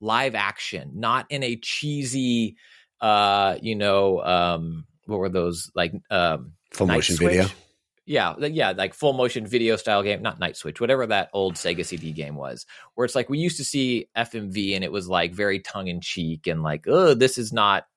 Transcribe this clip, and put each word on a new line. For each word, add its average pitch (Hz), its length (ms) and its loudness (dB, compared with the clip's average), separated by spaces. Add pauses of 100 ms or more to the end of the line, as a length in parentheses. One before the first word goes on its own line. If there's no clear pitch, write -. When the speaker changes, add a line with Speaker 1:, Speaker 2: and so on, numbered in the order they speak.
Speaker 1:
live 113 340 0
action, 98 600 -4
not 117 360 0
in 139 120 -4
a 120 140 -2
cheesy, 127 1000 -2 (440)
uh, 101 600 4
you 110 140 -4
know, 98 480 4
um, 85 640 0 (200)
what 104 120 -4
were 95 100 -2
those, 87 460 -2
like, 87 180 0 (180)
um, 82 420 0 (200)
Speaker 2:
Full - 140 2
Speaker 1:
Night 95 80 4
Speaker 2:
motion 90 220 2
Speaker 1:
Switch? 87 200 4
Speaker 2:
video. 95 100 6 (600)
Speaker 1:
Yeah, 104 320 0
like, 147 160 -4
yeah, 117 180 2
like, 95 220 -2
full 143 180 2
motion 127 340 0
video 113 300 2
style 101 260 0
game, 101 200 -2
not 110 160 -4
Night 87 180 -4
Switch, - 240 -10
whatever 123 260 2
that 101 280 0
old 95 200 0
Sega 85 300 -4
C 87 140 -8
D 78 140 -10
game 76 240 -10
was, 65 280 -12 (300)
where 120 100 0
it's 120 100 -4
like, 123 140 0
we 139 100 -2
used 165 200 0
to 143 60 -8
see 127 500 -2
F 117 200 -4
M 104 160 -6
V 98 240 -2
and 95 80 -2
it 78 100 -4
was, 92 160 -4
like, 87 260 0
very 98 260 0
tongue 95 280 -8
in 85 120 -6
cheek 80 460 -6
and, 80 160 -2
like, 78 240 -2
"Oh, 165 260 6
this 127 240 4
is 113 160 -6
not 101 340 2 (100)